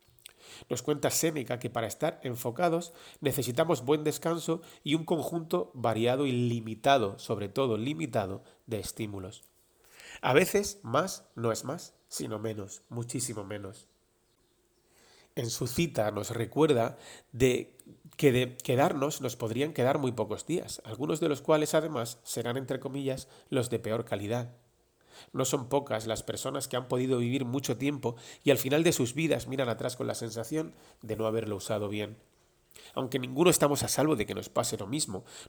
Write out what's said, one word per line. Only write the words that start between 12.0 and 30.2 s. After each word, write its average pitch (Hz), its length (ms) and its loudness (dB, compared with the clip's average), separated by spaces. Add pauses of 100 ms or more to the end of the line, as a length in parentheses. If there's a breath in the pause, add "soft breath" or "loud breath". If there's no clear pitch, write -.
sino 110 320 -6
menos, 107 500 -8
muchísimo 117 540 -6
menos. 101 440 -12 (1500 soft breath)
En 120 140 -2
su 127 180 -2
cita 127 440 0
nos 104 200 -4
recuerda 123 640 4 (340 loud breath)
de 127 460 2 (400)
que 143 140 6
de 123 260 2
quedarnos 143 640 2
nos 120 160 -4
podrían 123 360 -2
quedar 135 240 2
muy 131 140 0
pocos 104 340 -4
días, - 380 -6
algunos 147 380 -2
de 165 80 4
los 135 120 0
cuales 151 320 4
además 151 500 0
serán, 120 340 -4
entre 131 220 -4
comillas, 135 500 -4 (200 loud breath)
los 123 200 0
de 113 100 0
peor 113 260 -2
calidad. 117 480 -4 (800 loud breath)
No 131 120 0
son 123 240 0
pocas 113 380 0
las 110 160 -2
personas 135 440 -4
que 127 100 -2
han 123 100 -4
podido 131 320 2
vivir 123 260 0
mucho 127 320 -2
tiempo 127 380 -2 (280 loud breath)
y 143 80 8
al 127 60 6
final 143 260 2
de 165 80 6
sus 120 220 2
vidas 143 340 0
miran 131 220 0
atrás 123 260 -2
con 120 120 -4
la 113 80 -2
sensación 117 580 -6 (280 loud breath)